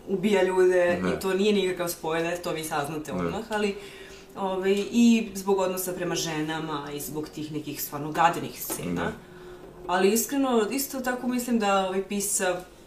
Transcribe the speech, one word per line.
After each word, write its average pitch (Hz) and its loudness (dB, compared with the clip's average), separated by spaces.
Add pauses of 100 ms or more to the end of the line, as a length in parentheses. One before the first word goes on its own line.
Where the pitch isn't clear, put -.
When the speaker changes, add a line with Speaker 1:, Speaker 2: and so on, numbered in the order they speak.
Speaker 1:
ubija 190 2
ljude 180 6
Speaker 2:
Da. 180 0
Speaker 1:
i - 0
to 190 0
nije 202 4
nikakav 180 2
spoiler, 165 -2
to 175 -4
vi 160 -4
saznate 156 -4
Speaker 2:
Da. 185 -2
Speaker 1:
odmah, 180 -2
ali, 208 0 (640)
ovaj, 190 0 (200)
i 233 6
zbog 196 2
odnosa 185 -2
prema 170 -2
ženama 156 -4
i 143 -6
zbog 151 -8
tih 151 -10
nekih 147 -6
stvarno 147 -6
gadenih 165 2
scena. - -6
Speaker 2:
Da. 85 -2 (720)
Speaker 1:
Ali 190 4
iskreno, 233 2
isto 269 -4
tako 247 -4
mislim 240 0
da 196 2
ovaj 185 -2
pisa 190 -2 (260)